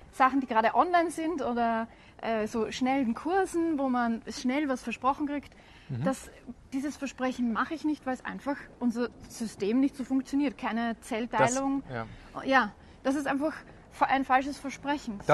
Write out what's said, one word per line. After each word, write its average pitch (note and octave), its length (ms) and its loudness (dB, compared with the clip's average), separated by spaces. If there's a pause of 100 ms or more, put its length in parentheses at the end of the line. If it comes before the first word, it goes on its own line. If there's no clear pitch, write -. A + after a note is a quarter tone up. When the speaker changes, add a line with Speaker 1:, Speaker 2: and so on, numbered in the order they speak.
(120)
Speaker 1:
Sachen, C4 280 4
die B3+ 60 0
gerade A3 280 4
online E4+ 360 4
sind D#4+ 320 -2
oder, A#3 460 0 (340)
äh, A3 240 0
so G#3+ 260 -2
schnellen B3+ 420 2
Kursen, E4 640 0
wo C4+ 100 0
man A#3+ 420 0
schnell C4+ 380 0
was B3+ 140 -2
versprochen C4+ 440 -2
kriegt, C#4+ 260 -6 (360)
Speaker 2:
Mhm. B2 160 -4
Speaker 1:
das, - 260 -2 (420)
dieses C4+ 240 -4
Versprechen B3 560 -2
mache A3+ 220 -2
ich D4+ 100 -6
nicht, D4+ 220 -2
weil B3+ 80 0
es - 100 -8
einfach B3+ 320 -6 (240)
unser A#3+ 280 0 (200)
System A3 520 0
nicht C#4 160 2
so B3 80 -6
funktioniert. C4+ 540 0
Keine A3+ 420 -2
Zellteilung. B3+ 880 0
Speaker 2:
Das, - 560 -8
ja. - 0 -
Speaker 1:
Ja, B3+ 280 4 (300)
das C4+ 120 0
ist C#4+ 120 -2
einfach C#4+ 260 0 (400)
fa-, - 140 2
ein C4+ 180 2
falsches C4+ 340 2
Versprechen, C4+ 600 -4
Speaker 2:
Das - 160 -14